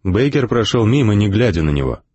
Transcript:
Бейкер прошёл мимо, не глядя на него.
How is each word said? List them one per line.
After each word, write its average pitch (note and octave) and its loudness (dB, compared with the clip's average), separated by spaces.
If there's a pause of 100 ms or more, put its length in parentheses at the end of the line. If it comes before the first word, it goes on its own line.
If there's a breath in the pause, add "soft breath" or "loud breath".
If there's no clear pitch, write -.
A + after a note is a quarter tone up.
Бейкер B2+ 0
прошёл A#2 0
мимо, A2+ 2
не G#2 2
глядя G2 0
на D2+ 0
него. C2+ -4 (120)